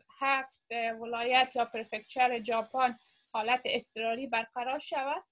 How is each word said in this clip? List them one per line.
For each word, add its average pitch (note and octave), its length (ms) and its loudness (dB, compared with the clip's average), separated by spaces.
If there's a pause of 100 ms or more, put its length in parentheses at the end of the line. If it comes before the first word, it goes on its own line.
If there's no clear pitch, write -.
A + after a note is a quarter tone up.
(200)
هفت، C4+ 500 -2
اه، A3+ 220 -2
ولایت A#3+ 640 2
یا A#3+ 100 2
پرفکچر A#3 800 -2
ژاپن A#3 540 0 (360)
حالت A#3 320 2
اضطراری A#3 600 -2
برقرار A#3+ 520 -2
شود. D4 520 -4